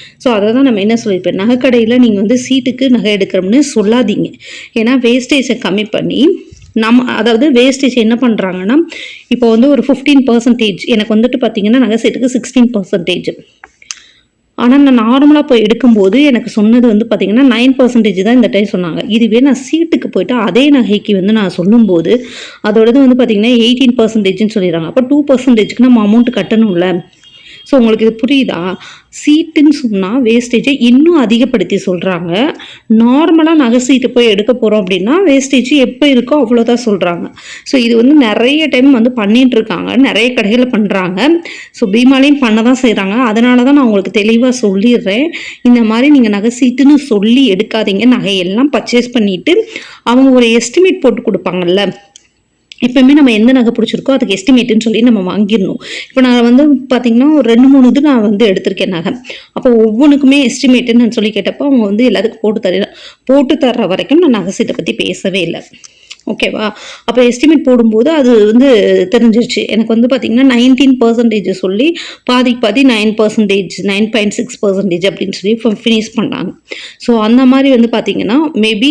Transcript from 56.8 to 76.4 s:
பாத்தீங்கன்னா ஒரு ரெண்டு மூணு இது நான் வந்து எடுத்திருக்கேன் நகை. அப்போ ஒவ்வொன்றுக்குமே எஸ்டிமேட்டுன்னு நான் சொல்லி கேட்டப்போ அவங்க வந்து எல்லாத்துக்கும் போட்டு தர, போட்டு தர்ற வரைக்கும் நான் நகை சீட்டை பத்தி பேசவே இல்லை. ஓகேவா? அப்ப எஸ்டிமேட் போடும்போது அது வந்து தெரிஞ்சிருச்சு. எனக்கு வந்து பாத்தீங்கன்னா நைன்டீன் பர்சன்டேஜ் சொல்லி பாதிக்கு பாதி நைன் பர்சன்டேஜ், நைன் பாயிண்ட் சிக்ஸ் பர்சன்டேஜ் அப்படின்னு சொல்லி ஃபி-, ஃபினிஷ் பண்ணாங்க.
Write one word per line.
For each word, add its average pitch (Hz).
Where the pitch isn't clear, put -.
பாத்தீங்கன்னா 247
ஒரு 285
ரெண்டு 233
மூணு 269
இது 277
நான் 269
வந்து 208
எடுத்திருக்கேன் 185
நகை. 165
அப்போ -
ஒவ்வொன்றுக்குமே 277
எஸ்டிமேட்டுன்னு 240
நான் 220
சொல்லி 214
கேட்டப்போ 202
அவங்க 262
வந்து 208
எல்லாத்துக்கும் -
போட்டு 214
தர, 190
போட்டு 254
தர்ற 233
வரைக்கும் 185
நான் 277
நகை 190
சீட்டை -
பத்தி 170
பேசவே 180
இல்லை. 165
ஓகேவா? 214
அப்ப 208
எஸ்டிமேட் 277
போடும்போது 233
அது 269
வந்து 247
தெரிஞ்சிருச்சு. 226
எனக்கு 226
வந்து 233
பாத்தீங்கன்னா 233
நைன்டீன் 254
பர்சன்டேஜ் 226
சொல்லி 202
பாதிக்கு 247
பாதி 220
நைன் 220
பர்சன்டேஜ், 208
நைன் 202
பாயிண்ட் 208
சிக்ஸ் -
பர்சன்டேஜ் 190
அப்படின்னு 190
சொல்லி 208
ஃபி-, 226
ஃபினிஷ் 220
பண்ணாங்க. -